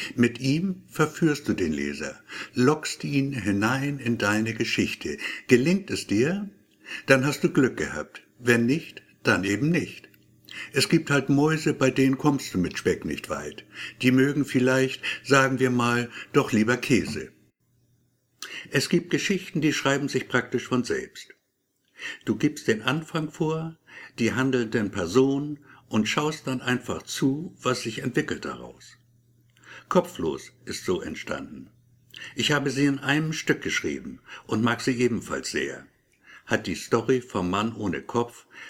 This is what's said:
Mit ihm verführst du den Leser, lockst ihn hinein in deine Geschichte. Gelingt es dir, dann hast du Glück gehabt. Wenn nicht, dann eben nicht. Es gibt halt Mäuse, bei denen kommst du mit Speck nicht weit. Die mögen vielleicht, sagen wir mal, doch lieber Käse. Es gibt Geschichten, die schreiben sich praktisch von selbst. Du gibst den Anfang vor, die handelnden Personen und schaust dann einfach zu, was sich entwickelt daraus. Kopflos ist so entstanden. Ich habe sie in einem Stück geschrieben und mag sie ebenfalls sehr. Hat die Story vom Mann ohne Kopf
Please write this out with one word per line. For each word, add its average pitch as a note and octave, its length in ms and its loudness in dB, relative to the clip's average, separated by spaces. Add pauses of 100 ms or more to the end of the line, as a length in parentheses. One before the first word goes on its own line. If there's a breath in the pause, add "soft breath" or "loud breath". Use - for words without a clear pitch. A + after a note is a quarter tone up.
(160 loud breath)
Mit A#2+ 240 2
ihm E3 480 -2
verführst D3+ 600 0
du G#2 60 0
den E2 200 0
Leser, C#2+ 460 -6 (360 loud breath)
lockst C#3+ 480 0
ihn C#3 300 0
hinein B2 640 0
in A#2 180 -2
deine A2 380 0
Geschichte. F#2+ 640 -2 (280 loud breath)
Gelingt D#3 440 4
es - 160 -6
dir, E3 420 0 (560 loud breath)
dann C3+ 180 6
hast C#3+ 200 0
du F3 80 2
Glück B2+ 260 4
gehabt. D2+ 460 -8 (160)
Wenn A#2 260 4
nicht, C#3+ 380 -2 (180)
dann F#2+ 220 2
eben G#2 260 0
nicht. - 400 -4 (640 loud breath)
Es C3+ 160 2
gibt D#3+ 220 4
halt C#3 180 2
Mäuse, D3+ 460 4
bei C3 160 4
denen C3+ 260 4
kommst - 380 0
du - 20 2
mit F2 220 0
Speck - 260 0
nicht D2 240 -6
weit. D2 340 -8 (380 loud breath)
Die B2+ 100 4
mögen C3+ 320 4
vielleicht, C3 600 0 (200 loud breath)
sagen C3+ 360 4
wir B2+ 100 4
mal, A#2+ 400 2 (240 loud breath)
doch C#3+ 180 2
lieber A2+ 260 4
Käse. G#2 540 0 (1400 loud breath)
Es C#3 180 0
gibt E3+ 220 2
Geschichten, F3+ 500 -2
die D3+ 120 4
schreiben C#3 360 2
sich - 180 -2
praktisch - 400 0
von B2 160 2
selbst. - 520 -6 (920 loud breath)
Du A2 100 0
gibst D3 320 0
den G#2+ 160 0
Anfang D#3 480 -2
vor, D#3+ 440 -4 (440 loud breath)
die A2 140 2
handelnden A#2+ 580 2
Personen C3+ 760 2 (220 loud breath)
und G#2+ 200 2
schaust D#3 380 -2
dann C3 160 -4
einfach A#2+ 400 -2
zu, D3 580 -2
was B2+ 220 0
sich A#2 220 -8
entwickelt B2+ 420 -2
daraus. B1 520 -14 (920 loud breath)
Kopflos - 640 -2 (140)
ist - 200 -10
so F#2 160 0
entstanden. C#2+ 680 -10 (640 loud breath)
Ich B2 160 0
habe C#3+ 180 2
sie C3+ 160 2
in C#3 140 2
einem D#3 340 0
Stück - 300 -2
geschrieben - 560 -4 (260 loud breath)
und A2 180 0
mag A#2+ 180 2
sie C3+ 140 0
ebenfalls A2+ 540 -2
sehr. C2+ 380 -6 (580 loud breath)
Hat A2 220 -2
die F2+ 80 -4
Story B2 440 0
vom F#2 300 -4
Mann G#2+ 260 -2
ohne F2+ 280 -4
Kopf - 420 -4 (240 loud breath)